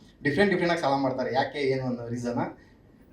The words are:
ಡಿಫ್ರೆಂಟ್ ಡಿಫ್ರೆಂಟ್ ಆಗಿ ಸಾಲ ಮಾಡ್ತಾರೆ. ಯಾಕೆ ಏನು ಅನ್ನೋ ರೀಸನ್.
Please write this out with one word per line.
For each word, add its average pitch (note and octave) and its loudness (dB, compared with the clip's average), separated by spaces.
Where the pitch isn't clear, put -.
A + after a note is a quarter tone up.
ಡಿಫ್ರೆಂಟ್ G3 4
ಡಿಫ್ರೆಂಟ್ F3 2
ಆಗಿ E3+ 0
ಸಾಲ C#3 2
ಮಾಡ್ತಾರೆ. B2+ 0
ಯಾಕೆ C#3 0
ಏನು C3 0
ಅನ್ನೋ A#2 -4
ರೀಸನ್. A#2+ -4